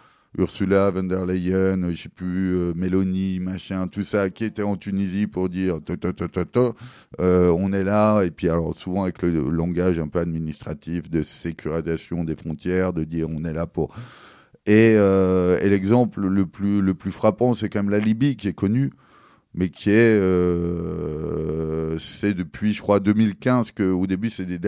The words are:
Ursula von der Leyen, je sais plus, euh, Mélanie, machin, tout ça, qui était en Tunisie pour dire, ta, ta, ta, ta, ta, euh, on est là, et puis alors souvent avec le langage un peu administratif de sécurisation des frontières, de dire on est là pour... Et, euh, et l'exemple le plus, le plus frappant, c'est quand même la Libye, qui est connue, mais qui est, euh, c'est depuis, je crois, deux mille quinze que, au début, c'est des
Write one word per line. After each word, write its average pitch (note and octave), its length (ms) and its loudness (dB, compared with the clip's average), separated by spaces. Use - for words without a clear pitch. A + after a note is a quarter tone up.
Ursula G2 520 2
von F#2 140 -2
der F#2 200 -2
Leyen, F#2 640 0
je E2+ 120 -6
sais - 60 -14
plus, F2+ 480 -2
euh, F2 180 0
Mélanie, F#2 640 0
machin, F#2 480 -6
tout G2 160 -6
ça, G2 260 0
qui F#2 160 -8
était G#2+ 180 -4
en G2+ 140 -2
Tunisie G2 520 -2
pour F#2 200 -2
dire, F2+ 360 -2
ta, F2 120 -6
ta, F2+ 160 -4
ta, F2+ 140 -6
ta, F2 180 -2
ta, A#2+ 280 0
euh, F2+ 360 4
on G2 160 0
est G2 120 0
là, G#2+ 380 4
et F2 100 0
puis F2 160 -2
alors E2 280 0
souvent F#2 280 -4
avec F2+ 180 -6
le D#2+ 280 0
langage E2+ 500 0
un D#2 80 -2
peu F2 100 -4
administratif D#2+ 920 -6
de D#2+ 120 0
sécurisation E2 1040 -6
des D#2+ 100 -4
frontières, F2+ 580 -2
de D#2+ 120 -2
dire D#2+ 260 -4
on D#2 140 -6
est E2 80 -6
là E2 160 -4
pour... - 260 -4
Et, A2 280 8
euh, F#2 640 4
et G2 60 4
l'exemple G2+ 580 2
le F#2+ 180 2
plus, G2+ 380 0
le F#2+ 120 2
plus F#2+ 180 -8
frappant, A#2+ 420 2
c'est G#2+ 140 -4
quand G2+ 160 -4
même G2+ 60 -2
la G#2 100 2
Libye, A2+ 360 0
qui G2+ 120 -4
est F2 40 -2
connue, B2 380 0
mais F2 140 0
qui - 220 -4
est, A2 300 6
euh, D#2+ 1800 -2
c'est - 340 -4
depuis, F#2 380 -4
je - 100 -8
crois, G2+ 160 4
deux G2 160 2
mille G#2+ 220 2
quinze B2+ 340 0
que, G2+ 140 -2
au F#2 240 2
début, G2 200 -2
c'est G2 160 -8
des F2+ 240 -6